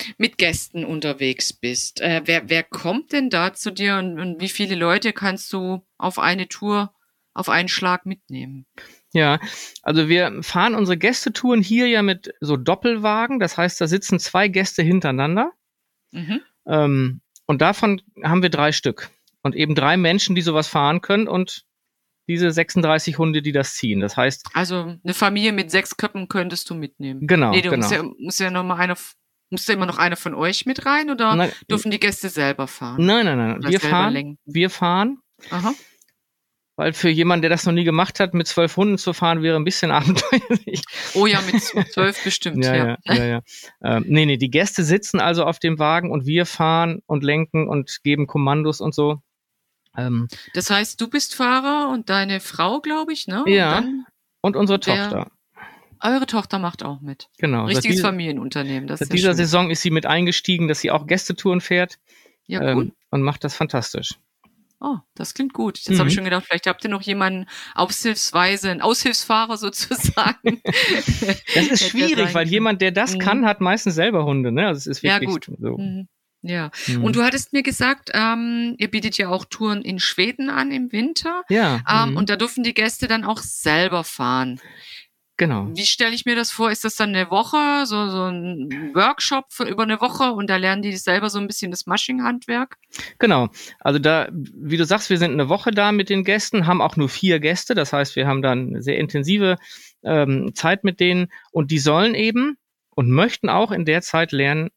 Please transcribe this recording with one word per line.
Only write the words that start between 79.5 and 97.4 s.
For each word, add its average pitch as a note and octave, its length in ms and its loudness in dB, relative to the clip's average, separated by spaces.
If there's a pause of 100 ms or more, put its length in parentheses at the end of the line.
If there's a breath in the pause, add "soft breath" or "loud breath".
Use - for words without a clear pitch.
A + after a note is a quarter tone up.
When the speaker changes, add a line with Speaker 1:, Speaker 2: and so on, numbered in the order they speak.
Speaker 1:
in F#3 180 -6
Schweden B3 520 -2
an C#4 200 -2
im B3+ 200 -4
Winter. E4 580 -2
Speaker 2:
Ja, D#3+ 400 2
Speaker 1:
Ähm, A3 220 2
Speaker 2:
mhm. C#3 60 -2
Speaker 1:
und G3+ 120 0
da G3+ 60 2
dürfen A#3+ 280 -4
die A#3 120 -2
Gäste A3+ 320 -2
dann A3+ 160 0
auch G#3+ 160 -4
selber E3+ 640 0
fahren. B2+ 580 -2 (800 loud breath)
Speaker 2:
Genau. A2 360 0
Speaker 1:
Wie G3 100 -4
stelle A#3 300 2
ich A#3 100 -8
mir A#3+ 100 2
das A#3 140 -2
vor? A3 220 0
Ist - 120 -4
das A3 120 -4
dann G#3 180 0
eine F#3 160 0
Woche, C#4+ 560 2
so, G#3 240 -2
so F#3+ 140 -2
ein E3+ 720 -6
Workshop C4 540 2
für, - 160 -6
über G3+ 180 -2
eine G#3+ 180 0
Woche B3 300 0
und G3+ 180 -2
da F#3+ 80 4
lernen F#3+ 240 0
die G3+ 160 -4
selber G3 320 0
so G3+ 80 -4
ein G3+ 80 -2
bisschen G3+ 240 -6
das F3 160 -10
Masching-Handwerk? B3 920 -4 (420 loud breath)
Speaker 2:
Genau. C#3 300 4 (300 loud breath)
Also C#3+ 200 0
da, D#3 320 2
wie D#3 460 -6
du E3 80 2
sagst, G3+ 260 0
wir F3+ 80 4
sind E3 140 2
eine C#3+ 140 2
Woche G3 220 0
da G#3 220 2
mit G3+ 180 0
den G3 140 0
Gästen, G3+ 420 2
haben F3 160 4
auch D#3+ 140 2
nur D3 120 2
vier E3+ 320 2
Gäste. F3 360 -2